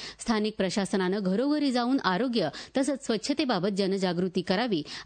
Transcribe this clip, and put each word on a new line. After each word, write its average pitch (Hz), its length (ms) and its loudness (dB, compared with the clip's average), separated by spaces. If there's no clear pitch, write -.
स्थानिक 214 380 0
प्रशासनानं 190 640 0
घरोघरी 269 500 2
जाऊन 247 320 2
आरोग्य 190 440 2
तसंच 269 300 0
स्वच्छतेबाबत 226 640 0
जनजागृती 185 640 0
करावी, 190 420 0